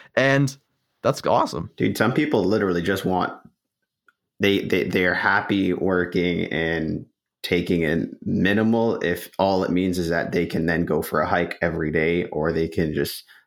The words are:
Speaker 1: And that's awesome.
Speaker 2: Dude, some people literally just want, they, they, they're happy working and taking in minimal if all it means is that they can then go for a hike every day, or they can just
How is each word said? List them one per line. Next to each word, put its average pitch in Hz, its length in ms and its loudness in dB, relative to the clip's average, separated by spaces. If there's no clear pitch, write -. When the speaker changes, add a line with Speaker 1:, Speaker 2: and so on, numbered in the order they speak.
Speaker 1:
And 135 400 4
that's - 240 0
awesome. - 520 0
Speaker 2:
Dude, 107 200 0
some 117 160 2
people 151 300 2
literally 92 380 2
just 95 240 -2
want, 92 260 0
they, 101 220 4
they, - 220 0
they're 92 280 2
happy 98 600 0
working 87 800 0
and 82 540 -2
taking 87 420 0
in 78 420 -2
minimal 110 760 2
if 87 280 -4
all 95 240 4
it - 80 -2
means 90 260 0
is 85 120 -2
that 85 220 -2
they 85 140 0
can 82 200 -2
then 82 200 2
go 80 160 0
for 78 200 -2
a 80 60 0
hike 87 340 -2
every 80 300 -2
day, 82 340 0
or 78 260 -2
they 80 160 0
can 80 260 -2
just - 300 -4